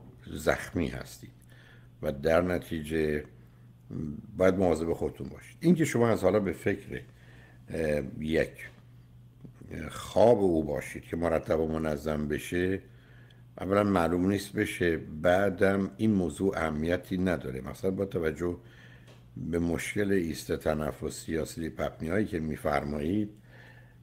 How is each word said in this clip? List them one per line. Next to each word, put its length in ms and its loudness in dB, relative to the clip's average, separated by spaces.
زخمی 600 -2
هستید 440 -12
و 100 -2
در 300 4
نتیجه 800 0
باید 180 6
مواظب 380 2
خودتون 360 -6
باشید. 300 -18
این 160 6
که 100 2
شما 240 4
از 140 2
حالا 160 6
به 140 0
فکر، 480 -4
اه، 340 0
یک 500 -2
خواب 500 6
او 240 4
باشید 400 -6
که 120 -8
مرتب 440 2
و 80 2
منظم 600 -2
بشه، 520 -2
اولاً 220 4
معلوم 460 4
نیست 240 -2
بشه، 440 0
بعدم 1000 2
این 140 2
موضوع 460 2
اهمیتی 600 -2
نداره. 440 -2
مثلاً 300 -4
با 140 -2
توجه 520 -2
به 220 -2
مشکل 520 -2
ایست 400 -2
تنفسی 800 -4
یا 100 0
اسلیپ 400 -6
اپنیایی 440 -2
که 140 -4
می‌فرمایید، 920 -2